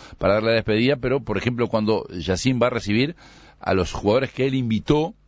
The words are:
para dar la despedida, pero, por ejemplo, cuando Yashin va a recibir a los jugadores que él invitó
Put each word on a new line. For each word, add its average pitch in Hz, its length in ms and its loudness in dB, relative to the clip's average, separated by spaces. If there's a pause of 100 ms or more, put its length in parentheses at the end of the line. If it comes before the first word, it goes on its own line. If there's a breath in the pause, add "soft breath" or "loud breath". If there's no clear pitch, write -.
(180 loud breath)
para 95 160 2
dar 107 100 2
la 113 100 2
despedida, 113 420 2
pero, 127 240 -2
por 107 180 -4
ejemplo, 120 300 0
cuando 107 420 0
Yashin 92 500 -2
va 120 80 4
a 123 40 0
recibir 117 440 0 (480 loud breath)
a 92 120 0
los 90 180 0
jugadores 123 380 0
que 127 160 -2
él 135 80 -2
invitó 131 580 0 (140)